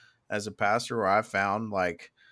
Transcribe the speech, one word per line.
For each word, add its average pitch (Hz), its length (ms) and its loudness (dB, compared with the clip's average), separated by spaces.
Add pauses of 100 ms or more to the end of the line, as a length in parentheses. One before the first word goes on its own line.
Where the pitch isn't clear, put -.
(300)
as 104 160 -4
a 107 60 -8
pastor 117 460 -2
where 101 100 2
I 104 160 6
found, 101 480 -2
like, 90 400 -2 (200)